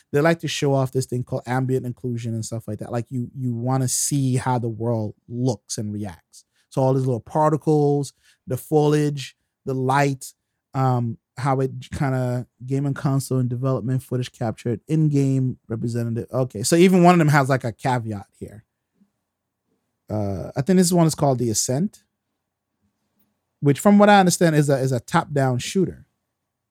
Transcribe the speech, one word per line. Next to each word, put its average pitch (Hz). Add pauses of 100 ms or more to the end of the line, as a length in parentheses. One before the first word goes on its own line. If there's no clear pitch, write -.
(120)
they 143
like 170
to 151
show 139
off 135
this 131
thing 123
called -
ambient 127
occlusion 123
and 113
stuff 113
like 107
that. -
Like, 117
you, 123
you 123
wanna 127
see 131
how 127
the 117
world 110 (140)
looks 120
and 104
reacts. 104 (260)
So 139
all 131
these 135
little 123
particles, 151 (320)
the 127
foliage, 147 (300)
the 135
light, 135 (400)
um, 123 (180)
how 135
it 127
j-, -
kinda 127 (180)
game 139
and 135
console 135
and 123
development 127
footage 123
captured 117
in-game 139 (100)
representative. 117
Okay, 120
so 165
even 180
one 175
of 175
them 156
has, 139
like, 131
a 113
caveat 113 (120)
here. 101 (1400)
Uh, 101
I 131
think 185
this 180
one 170
is 151
called 139
The 123
Ascent, - (1600)
which 143
from 202
what 208
I 202
understand 170
is 147
a, 139
is 131
a 120
top-down 139
shooter, 131 (640)